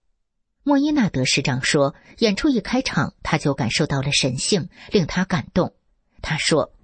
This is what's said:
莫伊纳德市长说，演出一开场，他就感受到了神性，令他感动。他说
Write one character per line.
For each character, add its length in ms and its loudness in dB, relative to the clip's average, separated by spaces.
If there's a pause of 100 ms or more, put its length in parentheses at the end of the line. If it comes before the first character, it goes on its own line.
(680)
莫 120 4
伊 140 2
纳 180 2
德 160 -2
市 160 0
长 200 -2
说， 320 2 (260)
演 160 2
出 120 0
一 100 2
开 220 -2
场， 320 -2 (100)
他 140 -2
就 160 0
感 180 -2
受 140 0
到 160 -2
了 120 -4
神 260 0
性， 320 -2 (200)
令 160 2
他 200 -2
感 260 -2
动。 220 0 (480)
他 160 -4
说 340 0 (120)